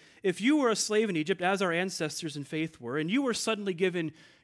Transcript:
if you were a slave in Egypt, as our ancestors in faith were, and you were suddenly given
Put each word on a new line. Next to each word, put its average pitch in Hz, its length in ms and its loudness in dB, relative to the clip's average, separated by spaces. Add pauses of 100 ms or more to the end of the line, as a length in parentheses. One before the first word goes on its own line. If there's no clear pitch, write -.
(220)
if 185 180 0
you 277 160 4
were 254 140 4
a 208 60 2
slave 214 340 2
in 170 80 -2
Egypt, 175 240 0
as 185 180 2
our 180 120 2
ancestors 165 680 -4
in 139 60 -6
faith 160 360 -6
were, 120 160 -6
and 156 140 0
you 254 100 2
were 247 140 0
suddenly 208 400 -2
given 170 380 0 (320)